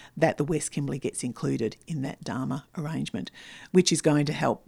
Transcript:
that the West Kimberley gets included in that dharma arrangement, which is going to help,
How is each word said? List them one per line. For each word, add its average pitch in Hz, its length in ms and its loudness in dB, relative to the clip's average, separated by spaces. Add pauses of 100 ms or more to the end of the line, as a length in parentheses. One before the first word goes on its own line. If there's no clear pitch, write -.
(160)
that 160 220 4
the 147 60 2
West 147 280 -2
Kimberley 143 260 -2
gets - 240 -4
included 123 540 -2 (100)
in 156 160 -4
that 147 220 -8
dharma - 420 -4 (100)
arrangement, 147 540 -4 (400)
which 180 220 6
is 156 100 2
going 147 240 6
to 151 60 -2
help, 139 360 0